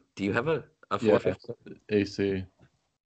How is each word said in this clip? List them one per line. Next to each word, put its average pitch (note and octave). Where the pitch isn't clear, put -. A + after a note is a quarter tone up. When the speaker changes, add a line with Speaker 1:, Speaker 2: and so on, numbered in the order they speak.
Speaker 1:
Do G2
you G2+
have A#2+
a, D#3
a G2
Speaker 2:
Yeah, G#2+
Speaker 1:
four A#2
fifty? -
Speaker 2:
A G#2
C. G2